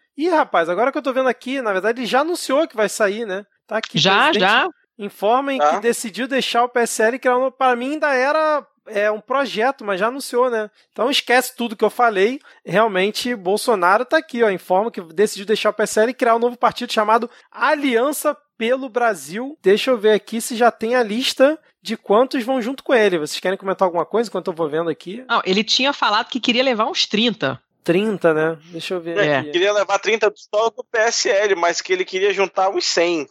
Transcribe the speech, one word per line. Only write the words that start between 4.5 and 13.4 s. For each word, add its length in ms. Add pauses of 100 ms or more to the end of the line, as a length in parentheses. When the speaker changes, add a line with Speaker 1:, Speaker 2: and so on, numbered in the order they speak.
Speaker 1:
informam 600
Speaker 3:
Tá. 180
Speaker 1:
que 40
decidiu 460
deixar 380
o 40
P 120
S 220
L 140
e 40
criar 160
um 40
novo. 160
Pra 200
mim 160
ainda 200
era, 540 (220)
é, 220
um 100
projeto, 640
mas 160
já 80
anunciou, 420
né? 180 (240)
Então 160
esquece 480
tudo 200
que 80
eu 40
falei. 500 (280)
Realmente, 720
Bolsonaro 680